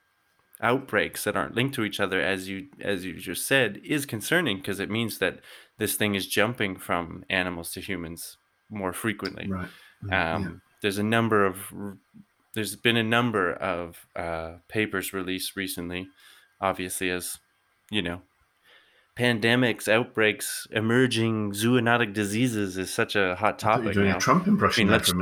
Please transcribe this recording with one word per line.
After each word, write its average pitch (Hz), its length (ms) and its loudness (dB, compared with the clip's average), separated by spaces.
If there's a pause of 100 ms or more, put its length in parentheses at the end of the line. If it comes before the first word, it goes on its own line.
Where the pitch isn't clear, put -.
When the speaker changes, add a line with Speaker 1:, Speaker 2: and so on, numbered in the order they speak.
(600)
Speaker 1:
outbreaks 110 640 0
that 101 120 0
aren't 85 200 -2
linked 135 180 0
to 113 100 -2
each 101 140 -4
other, 95 220 0
as 92 280 -2
you, 95 200 -10 (120)
as 95 240 -2
you 85 100 -8
just 87 300 -8
said, 120 380 0
is 147 240 -2
concerning, 117 560 -2
'cause 98 160 -4
it 90 100 -4
means 110 300 -4
that 87 220 -2 (380)
this 104 180 -2
thing 104 180 2
is 92 140 -2
jumping 104 480 0
from 87 520 -4
animals 90 440 -2
to 95 80 -10
humans 85 560 -10 (340)
more 95 220 -4
frequently. 101 560 -6
Speaker 2:
Right. 92 200 -6 (340)
Mm, 98 100 -6
Speaker 1:
Um, 82 300 0
Speaker 2:
yeah. 85 80 -4 (300)
Speaker 1:
there's 101 180 -2
a 104 40 0
number 110 420 4
of 95 320 -4
r-, 98 220 -12 (560)
there's 107 200 -4
been 117 220 4
a 113 60 6
number 110 500 4
of, 85 540 -6 (100)
uh, 82 420 -6 (100)
papers 104 440 -2
released 92 440 -4
recently, 90 520 -6 (520)
obviously, 92 500 -2
as, 90 280 -4 (520)
you 107 100 0
know, 87 220 -4 (960)
pandemics, 117 720 2
outbreaks, 110 840 2
emerging 113 840 2
zoonotic 117 640 2
diseases 104 640 0
is 92 160 -4
such 113 200 0
a 92 200 2
hot 98 280 0
Speaker 2:
I 104 40 -2
thought - 0 -
you 107 120 4
were - 40 -2
Speaker 1:
topic 101 120 -2
Speaker 2:
doing 98 140 4
Speaker 1:
now. 87 80 2
Speaker 2:
a 95 40 -2
Trump 160 260 4
impression 113 340 4
Speaker 1:
I 104 40 4
mean, 98 60 4
Speaker 2:
there 110 80 6
Speaker 1:
let's 104 120 2
Speaker 2:
for 90 60 0
a - 40 2